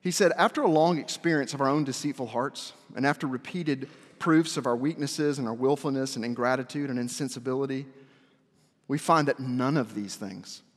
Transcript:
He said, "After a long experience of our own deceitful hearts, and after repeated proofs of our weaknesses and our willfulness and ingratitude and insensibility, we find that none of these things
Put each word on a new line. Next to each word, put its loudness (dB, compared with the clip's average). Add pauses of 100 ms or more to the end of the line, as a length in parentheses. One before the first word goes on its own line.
He -2
said, 4
"After 2
a 4
long 4
experience 0
of -4
our 4
own 4
deceitful -4
hearts, -4 (220)
and 0
after 0
repeated -4 (300)
proofs 4
of -2
our 2
weaknesses -2
and -4
our -2
willfulness 0
and -6
ingratitude -2
and -4
insensibility, -4 (1000)
we 0
find 4
that 0
none 0
of -2
these -6
things -12 (140)